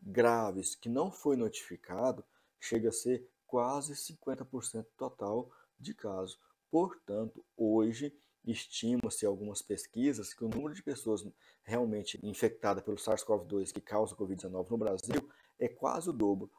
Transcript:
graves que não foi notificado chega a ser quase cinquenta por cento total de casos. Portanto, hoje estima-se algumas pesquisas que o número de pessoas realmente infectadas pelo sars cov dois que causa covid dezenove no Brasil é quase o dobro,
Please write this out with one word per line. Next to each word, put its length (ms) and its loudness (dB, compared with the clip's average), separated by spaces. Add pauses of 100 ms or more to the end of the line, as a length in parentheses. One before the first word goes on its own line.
graves 720 4
que 140 -10
não 220 2
foi 260 2
notificado 880 -2 (360)
chega 300 2
a 20 4
ser 340 0 (200)
quase 500 0
cinquenta 480 -8
por 200 -8
cento 320 -8
total 540 -4 (280)
de 160 -10
casos. 440 -6 (320)
Portanto, 720 0 (140)
hoje 580 2 (300)
estima-se 800 -2
algumas 380 -2
pesquisas 720 -2
que 100 -6
o 40 0
número 260 -4
de 80 -14
pessoas 440 -2 (360)
realmente 600 -2
infectadas 600 0
pelo 140 -2
sars 260 0
cov 220 2
dois 260 -2
que 80 -8
causa 340 0
covid 220 -4
dezenove 340 -4
no 80 2
Brasil 520 0 (280)
é 80 2
quase 440 -2
o 20 2
dobro, 460 2